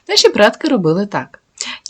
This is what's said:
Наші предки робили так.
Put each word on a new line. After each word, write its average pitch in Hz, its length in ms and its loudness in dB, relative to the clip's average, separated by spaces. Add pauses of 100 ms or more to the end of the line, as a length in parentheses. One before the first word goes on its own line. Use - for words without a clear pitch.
Наші 415 200 4
предки 233 400 2
робили 190 380 0
так. - 360 -10 (480)